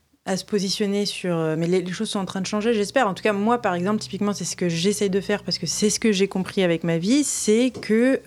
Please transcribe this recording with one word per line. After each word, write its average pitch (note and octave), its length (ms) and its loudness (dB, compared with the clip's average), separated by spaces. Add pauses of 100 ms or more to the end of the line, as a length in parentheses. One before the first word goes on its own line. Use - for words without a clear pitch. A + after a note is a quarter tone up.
(260)
à F#3+ 120 -2
se F3+ 60 -8
positionner G3+ 600 -2
sur, F3+ 320 -2
euh, D#3+ 200 0
mais E3+ 100 0
les, F#3 140 2
les F3+ 100 -6
choses G3+ 180 -6
sont G#3 100 -4
en F#3+ 60 -2
train F#3+ 160 -6
de F3+ 60 -6
changer, G#3+ 260 0
j'espère. G#3+ 340 0
En F#3 60 0
tout - 100 -8
cas, A3 80 4
moi, A3 300 0
par G3 140 0
exemple, G3+ 240 0
typiquement, G3+ 340 -4
c'est F#3 100 -6
ce - 120 -6
que F3+ 140 0
j'essaye G3+ 400 0
de G3 120 0
faire G3+ 220 -2
parce F3 140 -4
que E3 100 -6
c'est G#3+ 220 0
ce - 100 0
que A3+ 120 4
j'ai G3 160 2
compris F#3+ 360 -2
avec E3+ 200 2
ma E3 140 2
vie, A#3 260 2
c'est A#3 480 2
que, A#3+ 560 2